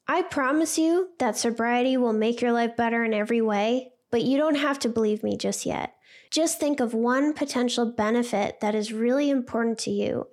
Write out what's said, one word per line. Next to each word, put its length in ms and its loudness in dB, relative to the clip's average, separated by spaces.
I 160 0
promise 560 0
you 300 2
that 180 0
sobriety 600 0
will 160 2
make 280 0
your 120 2
life 240 0
better 280 0
in 100 0
every 260 0
way, 520 0
but 120 0
you 140 2
don't 180 2
have 260 0
to 80 0
believe 360 0
me 120 -2
just 300 -4
yet. 280 -6
Just 280 0
think 220 0
of 140 -2
one 380 2
potential 540 0
benefit 720 0
that 140 0
is 180 -2
really 380 0
important 480 0
to 120 -4
you 420 -2